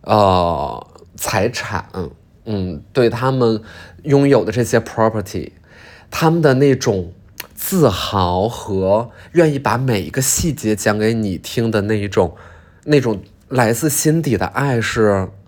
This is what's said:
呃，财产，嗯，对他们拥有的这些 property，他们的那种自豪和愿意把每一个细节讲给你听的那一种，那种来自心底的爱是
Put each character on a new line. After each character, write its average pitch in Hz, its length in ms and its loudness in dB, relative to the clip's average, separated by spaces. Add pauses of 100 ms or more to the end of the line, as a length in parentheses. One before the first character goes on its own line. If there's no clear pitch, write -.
呃， 90 840 2 (300)
财 107 320 -2
产， 107 380 -6 (580)
嗯， 92 480 -6
对 117 180 2
他 123 220 -2
们 117 300 0 (420)
拥 139 240 4
有 127 160 4
的 101 80 -4
这 127 100 -2
些 117 160 0
property， 110 720 -2 (600)
他 160 180 0
们 165 120 2
的 143 140 4
那 135 200 4
种 92 380 -2 (420)
自 170 320 0
豪 95 600 0
和 101 600 0 (220)
愿 160 220 4
意 139 40 -4
把 123 200 0
每 123 240 0
一 71 80 -8
个 135 120 -4
细 139 320 0
节 107 220 -2
讲 107 240 0
给 110 140 2
你 104 240 -4
听 117 340 -4
的 107 120 0
那 107 140 -2
一 101 120 -4
种， 92 260 0 (480)
那 147 160 4
种 113 220 -2 (260)
来 123 240 2
自 147 180 -2
心 156 320 0
底 131 160 0
的 90 100 -2
爱 127 340 -2
是 101 480 0 (180)